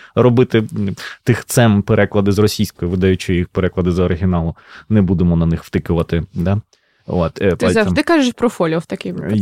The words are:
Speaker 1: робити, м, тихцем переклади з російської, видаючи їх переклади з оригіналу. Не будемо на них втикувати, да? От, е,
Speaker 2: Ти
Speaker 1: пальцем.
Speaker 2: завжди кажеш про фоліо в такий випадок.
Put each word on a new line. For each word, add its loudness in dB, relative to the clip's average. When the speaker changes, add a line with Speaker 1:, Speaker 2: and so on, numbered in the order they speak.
Speaker 1:
робити, 4
м, -4
тихцем 2
переклади 0
з 0
російської, -2
видаючи 0
їх -2
переклади -2
з 0
оригіналу. 0
Не 4
будемо 2
на 2
них -2
втикувати, -2
да? -2
От, -4
е, 2
Speaker 2:
Ти 2
Speaker 1:
пальцем. 2
Speaker 2:
завжди 0
кажеш 0
про -2
фоліо -4
в -8
такий -10
випадок. -4